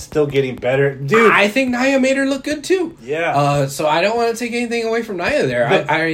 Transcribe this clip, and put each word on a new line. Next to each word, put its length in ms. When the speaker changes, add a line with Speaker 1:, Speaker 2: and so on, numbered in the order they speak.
Speaker 1:
still 260
getting 300
better. 380
Dude. 380
Speaker 2:
I 160
think 220
Nia 280
made 200
her 80
look 180
good, 180
too. 400
Speaker 1:
Yeah. 340
Speaker 2:
Uh, 320
so 180
I 160
don't 140
wanna 180
take 180
anything 340
away 160
from 140
Nia 300
there. 220
Speaker 1:
The 240
Speaker 2:
I, 40
I 180